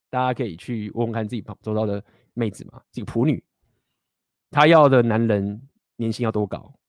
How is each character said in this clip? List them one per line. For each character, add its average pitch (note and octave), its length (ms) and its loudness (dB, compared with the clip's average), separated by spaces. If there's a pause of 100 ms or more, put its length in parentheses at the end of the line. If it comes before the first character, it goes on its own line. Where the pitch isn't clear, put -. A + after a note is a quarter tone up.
(100)
大 C3 80 -6
家 B2+ 160 -2
可 B2 100 -6
以 F#2+ 100 -8
去 G#2+ 360 -8
问 A#2 160 -4
问 A#2 60 -4
看 A2 140 -4
自 G#2+ 80 -10
己 A2 60 -8
旁-， - 220 -14
周 A2 120 -6
遭 A2 120 -2
的 G2+ 180 -6 (300)
妹 A#2 160 -4
子 - 160 -14
嘛， - 160 -20 (100)
这 - 80 -14
个 G2+ 60 -10
普 A#2 180 -2
女， C3 180 0 (1080)
她 D3 160 4
要 D#3+ 240 8
的 B2+ 120 6
男 A#2 240 0
人 G#2 400 -2 (300)
年 A2+ 160 -4
薪 B2 100 -8
要 A2+ 80 0
多 G#2+ 160 -2
高？ - 320 -12 (100)